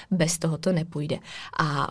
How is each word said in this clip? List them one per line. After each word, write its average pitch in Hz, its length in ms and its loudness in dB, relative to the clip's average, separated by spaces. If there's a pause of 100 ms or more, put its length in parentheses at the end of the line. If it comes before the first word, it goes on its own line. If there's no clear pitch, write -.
(100)
bez 165 280 4
toho 160 200 0
to 190 140 2
nepůjde. 156 460 -2 (400)
A, 147 320 2